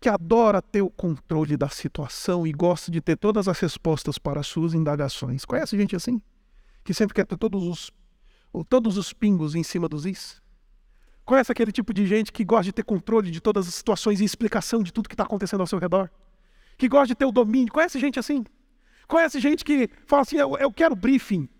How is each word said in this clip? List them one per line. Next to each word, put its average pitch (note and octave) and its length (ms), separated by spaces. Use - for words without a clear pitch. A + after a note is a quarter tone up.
que - 80
adora G3+ 520
ter - 220
o F#3 80
controle D#3 640
da C3+ 120
situação - 760
e D#3+ 80
gosta F3 380
de E3 100
ter D#3+ 160
todas G#3 300
as F3+ 140
respostas D#3 580
para C#3+ 220
as C#3+ 80
suas E3 260
indagações. C#3+ 680
Conhece - 320
gente G3+ 180
assim? A3 260
Que - 100
sempre G3+ 220
quer G3+ 120
ter F3 100
todos G3 260
os, F3 300
o, E3 120
todos A3+ 340
os F3+ 140
pingos E3 420
em E3 80
cima E3+ 260
dos D3 160
is? - 380
Conhece B3+ 280
aquele A3 180
tipo G#3 240
de G3+ 120
gente G#3 260
que A3 120
gosta F3+ 200
de G3 80
ter G#3+ 100
controle G#3+ 480
de E3 100
todas G3 280
as E3+ 60
situações G#3 460
e G#3 40
explicação A3 580
de F3 100
tudo A3 160
que - 60
tá - 80
acontecendo G3 380
ao F#3 80
seu G3 100
redor? F3+ 320
Que B3+ 120
gosta C#4 180
de A#3 80
ter - 100
o C4+ 60
domínio? A#3 420
Conhece D#4 280
gente C4+ 180
assim? C4 260
Conhece D#4+ 300
gente D4 260
que C#4 240
fala C#4+ 180
assim, - 140
"Eu, C#4 220
eu C4+ 140
quero E4 240
briefing", F#3+ 520